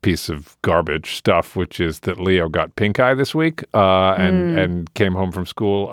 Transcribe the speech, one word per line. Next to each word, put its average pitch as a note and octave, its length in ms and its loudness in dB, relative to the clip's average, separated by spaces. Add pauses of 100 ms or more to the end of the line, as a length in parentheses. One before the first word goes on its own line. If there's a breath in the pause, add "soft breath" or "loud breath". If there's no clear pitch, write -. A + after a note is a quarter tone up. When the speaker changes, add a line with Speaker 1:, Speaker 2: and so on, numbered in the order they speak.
Speaker 1:
piece F2 260 -2
of D2+ 360 -10
garbage E2 520 0
stuff, - 400 0
which F2+ 240 -4
is E2 220 -4
that F#2 180 -4
Leo F2+ 300 2
got D#2 260 -2
pink G#2 240 0
eye B2+ 140 4
this C3+ 200 -2
week, D#3+ 300 -2 (100)
uh, F#2+ 440 4
and, F#2+ 240 2 (160)
Speaker 2:
Mm. - 40 -
Speaker 1:
and F2 340 -4
came G2 180 2
home F#2 180 -2
from F2+ 140 -6
school, G2+ 480 -2